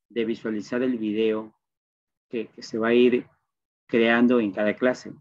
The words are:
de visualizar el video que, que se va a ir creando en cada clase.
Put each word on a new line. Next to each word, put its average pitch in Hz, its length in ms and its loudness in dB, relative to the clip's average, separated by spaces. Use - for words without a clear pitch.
de 117 160 -4
visualizar 110 560 -6
el 127 160 -2
video 110 560 -2
que, 113 180 -6
que - 160 -20
se - 160 -8
va 113 80 0
a 117 60 4
ir 123 340 4
creando 120 540 2
en 104 140 -2
cada 104 220 -2
clase. 123 460 -2